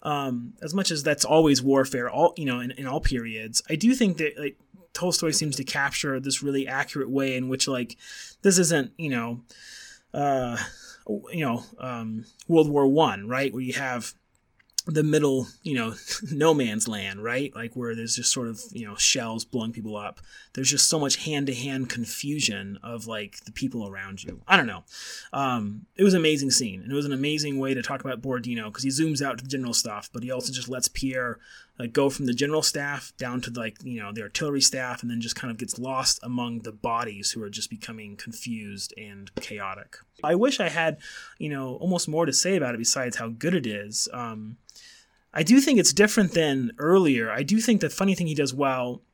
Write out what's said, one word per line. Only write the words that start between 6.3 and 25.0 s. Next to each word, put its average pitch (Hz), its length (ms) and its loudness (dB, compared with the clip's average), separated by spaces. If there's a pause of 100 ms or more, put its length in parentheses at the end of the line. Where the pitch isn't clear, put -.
really 139 240 0
accurate 135 420 -4
way 135 260 0
in 127 140 -4
which, 131 180 0
like, 123 300 -4 (460)
this 190 160 6
isn't, 156 380 2
you 160 120 -4
know, 120 320 -4 (720)
uh, 135 440 0 (760)
you 170 140 -2
know, 120 180 -2 (160)
um, 113 460 -8 (220)
World 160 220 8
War 143 160 6
One, 135 420 4
right? 131 240 0
Where 123 120 -6
you 127 100 -6
have 123 400 -4 (720)
the 156 160 0
middle, 147 460 2 (160)
you 156 120 -4
know, 113 180 -2 (200)
<laughs> - 180 -8
no 156 220 4
man's 113 340 0
land, 101 360 -6
right? 123 320 -4
Like, 117 200 -10
where 117 200 -4
there's 113 220 -4
just 120 140 0
sort 120 180 -2
of, 110 120 -10 (100)
you 117 140 -10
know, 104 100 -12
shells 113 500 0
blowing 113 260 -4
people 107 260 -8
up. 104 220 -10 (340)
There's 135 160 0
just 143 200 4
so 160 100 2
much 139 160 2 (100)
hand-to-hand 135 640 -2
confusion 113 960 -4
of, 117 240 -12
like, 107 380 -10
the 110 60 -16
people 120 360 -6
around 98 360 -12
you. - 240 -14
I 190 100 6
don't 143 100 2
know. 92 160 -10 (480)